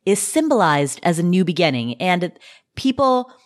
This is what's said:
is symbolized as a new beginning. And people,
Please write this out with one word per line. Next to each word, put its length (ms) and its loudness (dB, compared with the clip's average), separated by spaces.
is 140 2
symbolized 840 0
as 160 0
a 20 -2
new 220 2
beginning. 560 -2
And 320 -2
people, 580 0